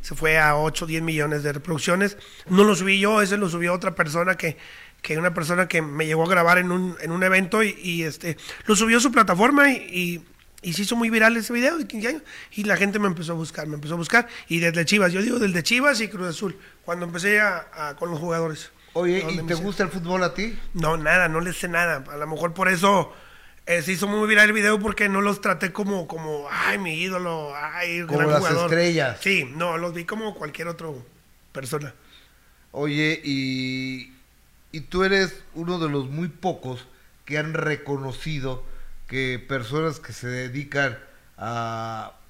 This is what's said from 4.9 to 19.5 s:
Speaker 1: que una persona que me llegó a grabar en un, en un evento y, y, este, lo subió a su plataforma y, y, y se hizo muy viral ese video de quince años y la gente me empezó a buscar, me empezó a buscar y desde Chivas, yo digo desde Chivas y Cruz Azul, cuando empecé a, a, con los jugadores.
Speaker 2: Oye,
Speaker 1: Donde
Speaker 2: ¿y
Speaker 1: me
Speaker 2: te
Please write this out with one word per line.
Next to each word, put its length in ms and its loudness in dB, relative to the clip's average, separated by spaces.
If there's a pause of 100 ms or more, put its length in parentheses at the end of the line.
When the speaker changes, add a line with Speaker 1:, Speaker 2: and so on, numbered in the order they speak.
Speaker 1:
que 160 -4
una 160 0
persona 340 0
que 140 0
me 240 -2
llegó 200 2
a 40 -2
grabar 280 6
en 140 2
un, 300 -2
en 100 -6
un 120 0
evento 400 4
y, 180 -2
y, 220 -2
este, 340 -6 (280)
lo 120 6
subió 200 6
a 40 6
su 100 4
plataforma 600 6
y, 40 2
y, 960 -6
y 40 -4
se 100 -2
hizo 120 -2
muy 140 2
viral 260 6
ese 160 -4
video 260 2
de 80 -4
quince 240 -6
años 120 -6 (320)
y 100 -6
la 140 2
gente 220 2
me 80 2
empezó 260 -4
a 20 -2
buscar, 320 -8
me 80 -6
empezó 200 -6
a 20 -4
buscar 300 2 (200)
y 120 0
desde 260 2
Chivas, 260 4
yo 100 0
digo 180 0
desde 240 0
Chivas 360 2
y 100 -2
Cruz 200 -6
Azul, 280 -6 (280)
cuando 200 -6
empecé 360 2
a, 320 0
a, 240 -8
con 120 -6
los 100 -4
jugadores. 520 -4 (220)
Speaker 2:
Oye, 280 2
Speaker 1:
Donde 120 -4
Speaker 2:
¿y 40 -4
Speaker 1:
me 100 -4
Speaker 2:
te 60 0